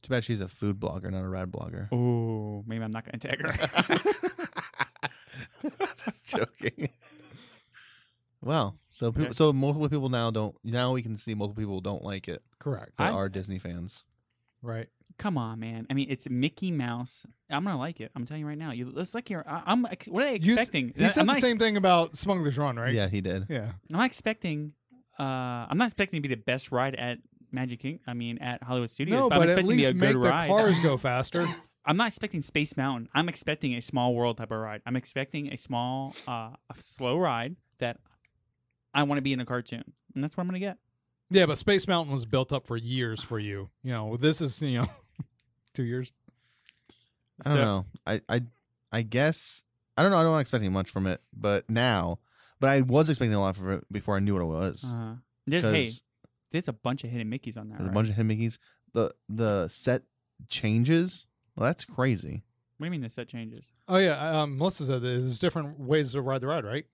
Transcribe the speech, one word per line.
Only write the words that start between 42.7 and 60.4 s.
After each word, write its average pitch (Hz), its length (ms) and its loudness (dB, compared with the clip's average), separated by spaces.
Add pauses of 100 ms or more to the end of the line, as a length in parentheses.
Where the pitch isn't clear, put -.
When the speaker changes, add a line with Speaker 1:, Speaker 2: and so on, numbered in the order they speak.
Speaker 3:
years 117 440 -2
for 113 200 -6
you. 101 300 -6 (120)
You 127 100 -6
know, 110 240 -4
this 147 240 4
is, 139 220 -4
you 127 200 0
know, 120 40 2 (440)
<laughs> - 440 -20
two 135 100 -4
years. 123 260 -4 (1300)
Speaker 1:
I 139 60 -2
don't 147 80 4
Speaker 2:
So 120 60 6
Speaker 1:
know. 98 220 2 (200)
I, 104 220 0
I, 120 140 2 (480)
I 117 120 0
guess 127 600 0 (340)
I 151 60 4
don't 190 80 8
know. 190 80 6
I 160 40 6
don't 160 180 6
expect 120 240 0
much 95 260 0
from 95 160 0
it, 92 140 -2 (160)
but 104 320 0
now, 110 500 2 (420)
but 135 100 6
I 139 100 6
was 131 300 6
expecting 123 240 2
a 101 60 4
lot 95 160 2
from 95 160 -2
it 85 200 -2
before 101 240 0
I 98 40 2
knew 101 140 4
what 90 80 2
it 85 40 2
was. 80 380 -2
Speaker 2:
Uh-huh. 117 300 -6 (320)
There's, 160 160 2
hey, 117 240 4
Speaker 1:
'Cause 113 160 -10 (480)
Speaker 2:
there's 165 180 -2
a 135 40 -4
bunch 127 320 -4
of 117 60 -8
hidden 117 200 -4
Mickeys 117 280 -8
on 107 100 -12
that 107 100 -14
Speaker 1:
there's 92 80 -4
a 95 40 -2
Speaker 2:
ride. 95 40 -2
Speaker 1:
bunch 107 140 4
of 104 80 0
hidden 110 200 4
Mickeys. 113 220 -2 (360)
The, 117 180 2 (160)
the 104 400 2
set - 340 -2 (460)